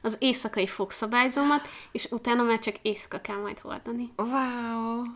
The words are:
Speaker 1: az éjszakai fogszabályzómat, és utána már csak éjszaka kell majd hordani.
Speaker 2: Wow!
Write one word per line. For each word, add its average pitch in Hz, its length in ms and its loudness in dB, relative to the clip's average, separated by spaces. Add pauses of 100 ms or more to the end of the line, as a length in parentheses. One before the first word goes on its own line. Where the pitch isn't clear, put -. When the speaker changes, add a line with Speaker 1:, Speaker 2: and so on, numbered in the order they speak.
Speaker 1:
az 220 180 -2
éjszakai 226 480 2
fogszabályzómat, 254 1000 2 (240)
és - 200 -4
utána 240 320 2
már 226 160 4
csak 220 220 -4
éjszaka - 400 -4
kell 202 160 -6
majd 202 220 -6
hordani. 233 580 -8
Speaker 2:
Wow! 233 840 -2 (140)